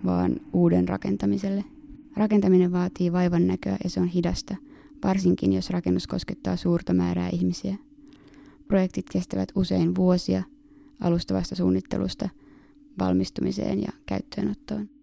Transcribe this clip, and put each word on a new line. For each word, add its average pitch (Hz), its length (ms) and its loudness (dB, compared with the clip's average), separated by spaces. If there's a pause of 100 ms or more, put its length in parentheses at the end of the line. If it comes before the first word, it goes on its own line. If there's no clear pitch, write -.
vaan 180 320 2 (160)
uuden 175 360 4
rakentamiselle. 196 760 -2 (520)
Rakentaminen 196 560 4
vaatii 180 400 -2
vaivan 175 340 2
näköä 190 380 -2
ja 180 60 -2
se 190 100 -4
on 175 80 2
hidasta, 180 480 -2 (480)
varsinkin 190 480 2
jos 190 180 -2
rakennus 180 360 0
koskettaa - 500 -4
suurta 170 360 0
määrää 180 400 0
ihmisiä. 180 440 -2 (920)
Projektit 185 440 0
kestävät 190 420 -2
usein 180 400 2
vuosia 185 480 2 (580)
alustavasta 170 540 -2
suunnittelusta 190 760 -2 (680)
valmistumiseen 190 840 -2
ja - 100 -8 (140)
käyttöönottoon. - 840 -6 (140)